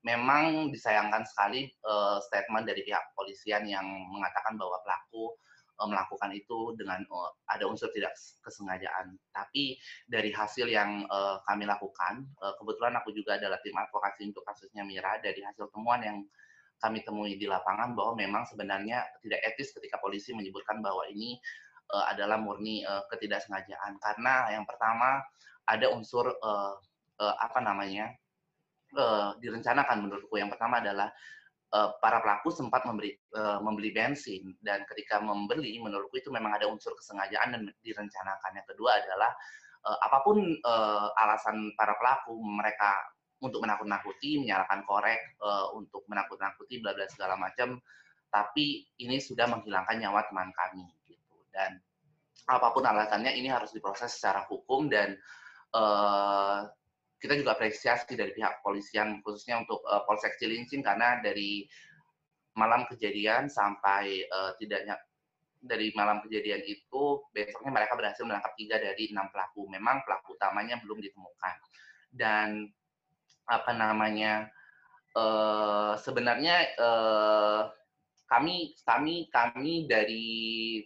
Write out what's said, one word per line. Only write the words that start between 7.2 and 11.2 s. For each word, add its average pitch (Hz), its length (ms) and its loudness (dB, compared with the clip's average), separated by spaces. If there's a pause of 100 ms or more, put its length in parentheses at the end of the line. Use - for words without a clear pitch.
ada 104 240 -4
unsur 110 240 -6
tidak 95 240 -2
s-, - 240 -20
kesengajaan. 92 720 -8 (160)
Tapi 131 480 -6 (240)
dari 107 320 -2
hasil 107 320 -2
yang, 104 400 0
eh, 98 280 0 (120)